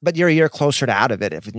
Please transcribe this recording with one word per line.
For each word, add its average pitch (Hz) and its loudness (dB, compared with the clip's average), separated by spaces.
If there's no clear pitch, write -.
But 170 -2
you're 175 2
a 160 4
year 156 4
closer 143 -2
to 117 0
out 107 2
of 98 -4
it 95 -4
if 80 -12
you 104 -12